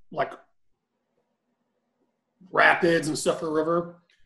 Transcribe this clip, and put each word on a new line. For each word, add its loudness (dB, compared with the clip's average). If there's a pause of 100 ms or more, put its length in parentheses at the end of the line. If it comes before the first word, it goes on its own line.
(100)
like, -6 (2250)
rapids 2
and -2
stuff -2
for -6
the -4
river. -2 (240)